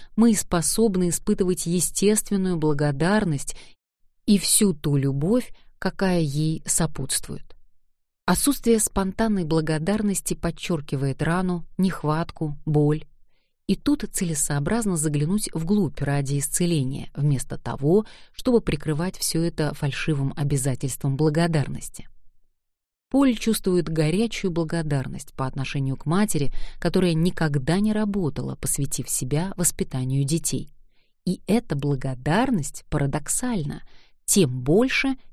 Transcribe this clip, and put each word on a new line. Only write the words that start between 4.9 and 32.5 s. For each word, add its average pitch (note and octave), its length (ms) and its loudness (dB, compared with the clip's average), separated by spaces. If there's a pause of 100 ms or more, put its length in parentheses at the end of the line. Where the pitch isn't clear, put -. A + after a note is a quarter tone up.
любовь, C#3 560 0 (260)
какая F#3 420 0
ей D#3 440 -2
сопутствует. - 920 -4 (680)
Отсутствие A3+ 560 2
спонтанной G3 640 0
благодарности D#3+ 880 0
подчёркивает D3 920 -4
рану, F3 440 -2 (100)
нехватку, D#3+ 880 -2
боль. D3+ 400 2 (600)
И G3 100 2
тут D4 340 0
целесообразно D#3 840 0
заглянуть D3+ 560 0
вглубь E3 480 0
ради C#3+ 380 0
исцеления, C#3+ 760 -2
вместо C#3+ 440 0
того, D3 480 2 (260)
чтобы A#3+ 300 2
прикрывать D#3 560 -2
всё - 240 -2
это D#3 320 0
фальшивым C#3 600 -2
обязательством C#3 840 -2
благодарности. D#3 920 0 (1000)
Поль C4+ 240 4
чувствует F#3 540 0
горячую E3 640 0
благодарность D#3 840 -2
по C3+ 100 -4
отношению C3+ 520 -4
к - 100 -12
матери, D#3+ 460 2 (260)
которая F3 340 2
никогда D#3+ 680 0
не G#3+ 120 2
работала, G3 640 -2
посвятив - 560 -4
себя D3+ 460 -2
воспитанию C3+ 680 -2
детей. - 500 -2 (520)
И F3+ 240 -2
эта A3 260 0
благодарность C#3+ 1120 -2